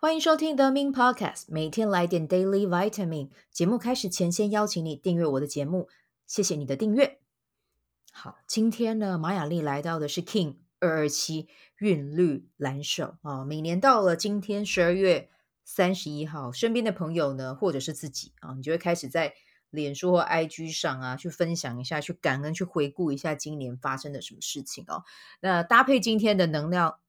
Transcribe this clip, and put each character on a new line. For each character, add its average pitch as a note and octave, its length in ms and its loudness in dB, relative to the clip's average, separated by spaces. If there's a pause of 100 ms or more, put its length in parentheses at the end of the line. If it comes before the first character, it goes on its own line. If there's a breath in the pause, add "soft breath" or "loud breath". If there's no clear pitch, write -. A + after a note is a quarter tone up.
欢 D#4+ 80 2
迎 D#4+ 60 -4
收 D#4 160 4
听 D#4 180 -2
The C4+ 160 6
Min C#4 220 0
Podcast， B3 560 0
每 D#3 200 -4
天 A3 200 0
来 F3 180 2
点 E3+ 180 0
Daily F#3+ 400 2
Vitamin。 F3 640 -2 (220 soft breath)
节 - 140 0
目 A3+ 120 4
开 A#3+ 160 -2
始 B3+ 140 -4
前， F3 240 0
先 G#3 200 2
邀 G#3 140 2
请 F3+ 200 -4
你 D#3 100 -6
订 F3 220 0
阅 E3+ 80 2
我 C#3 120 2
的 C#3 80 0
节 C#3+ 200 -4
目， F3 240 -4 (360 soft breath)
谢 - 160 -4
谢 F#3 140 0
你 D3 100 -4
的 C3+ 120 -2
订 G#3+ 180 0
阅。 C4+ 240 4 (960)
好， - 240 -16 (100)
今 A3+ 240 2
天 A3+ 280 0
呢， F#3+ 180 0
马 E3 160 0
雅 F#3 100 -2
丽 D#3+ 160 -2
来 D3 220 -2
到 E3 180 -2
的 D3 80 -2
是 D#3+ 160 -4
King F3 360 -2 (200)
二 D#3+ 200 2
二 D3+ 100 2
七 - 400 -4 (300 soft breath)
韵 D3+ 360 0
律 E3 400 2
蓝 C#3 260 -4
手 D#3 400 -4
啊。 C#3 220 -6
每 D3+ 160 -6
年 E3+ 220 0
到 A#3+ 200 6
了 F3+ 140 4
今 G#3 240 -2
天 G3+ 260 -4
十 F#3 160 2
二 E3+ 120 6
月 F#3 360 4 (360 soft breath)
三 F#3 280 2
十 F3+ 160 -6
一 D3 160 -6
号， C#3+ 280 -8
身 A3+ 180 0
边 A3+ 140 0
的 G#3 80 0
朋 E3 200 -4
友 D3+ 200 0
呢， C3 200 -6
或 E3 200 0
者 C#3 40 -2
是 C3 140 -6
自 D3+ 160 -10
己 - 320 -12
啊， - 140 -14
你 C3 100 -10
就 C#3+ 80 -2
会 E3+ 60 0
开 E3+ 180 0
始 D3 140 -8
在 D3+ 240 0 (360 soft breath)
脸 D3 240 -4
书 F3+ 200 2
或 F3 60 6
I E3 260 2
G D#3+ 260 -10
上 C#3 300 -4
啊， B2+ 160 -6
去 - 120 -8
分 E3+ 240 -2
享 B2 280 -6
一 - 20 -8
下， D3+ 160 -4
去 D#3+ 140 -8
感 C#3 300 -2
恩， D3+ 100 -4
去 F3+ 100 -2
回 D#3 260 0
顾 D#3+ 220 -2
一 C#3 60 -2
下 D#3 180 -4
今 D3+ 240 -10
年 B2+ 180 -8
发 C3+ 200 -4
生 C#3+ 160 -10
的 B2+ 80 -10
什 - 120 -14
么 G2 60 -20
事 - 240 -8
情 - 240 -14
哦。 - 160 -8 (380 loud breath)
那 F3+ 220 0
搭 - 200 6
配 C4 160 6
今 A3 180 2
天 G#3 200 4
的 F3+ 100 4
能 D#3 240 0
量 F3 260 2 (120)